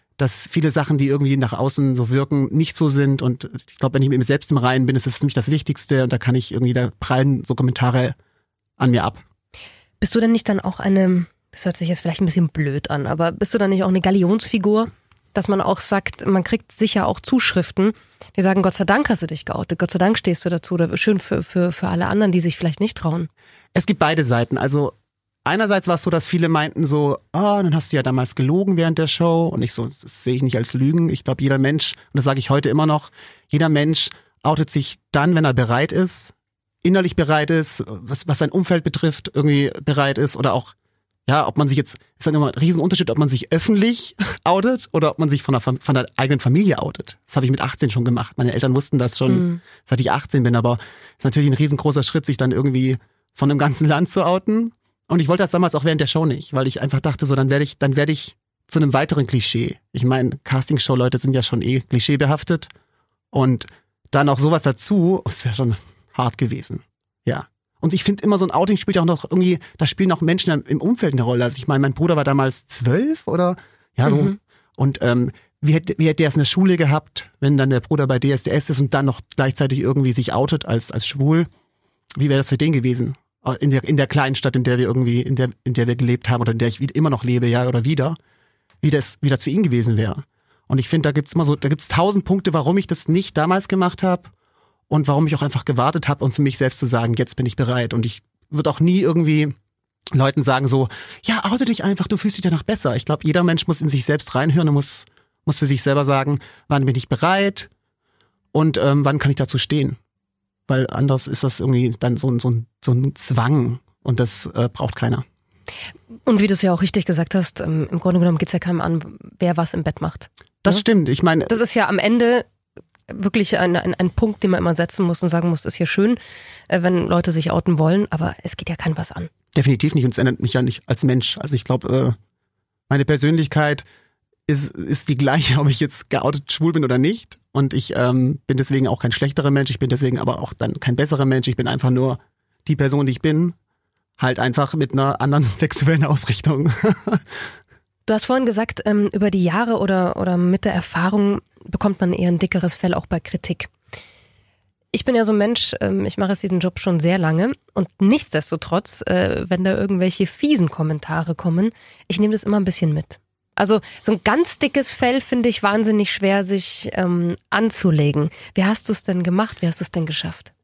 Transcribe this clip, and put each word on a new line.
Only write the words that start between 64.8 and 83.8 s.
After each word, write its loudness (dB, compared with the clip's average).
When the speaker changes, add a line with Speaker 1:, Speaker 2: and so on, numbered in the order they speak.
Speaker 1:
es -6
wäre -2
schon 0
hart -2
gewesen. -6
Ja. -4
Und 0
ich 0
find 0
immer, 2
so 2
ein -4
Outing 2
spielt -2
ja 4
auch 2
noch 0
irgendwie, 2
da 0
spielen 0
auch 0
Menschen 0
im 0
Umfeld 0
eine 2
Rolle. 0
Also -2
ich -8
meine, 2
mein 0
Bruder 0
war 0
damals 0
zwölf 0
oder, 0
ja, 4
so. 4
Speaker 2:
Mhm. 0
Speaker 1:
Und, 0
ähm, 0
wie 2
hätte, -2
wie 2
hätte 2
der 2
es -4
in 4
der 2
Schule 2
gehabt, -2
wenn 2
dann 2
der 2
Bruder -2
bei 0
D 0
S -2
D -4
S -2
ist -2
und 0
dann 0
noch -2
gleichzeitig 0
irgendwie 0
sich -2
outet -2
als, -4
als -6
schwul? 0
Wie 0
wäre 2
das -2
für 0
den 2
gewesen? 0
In 2
der, 2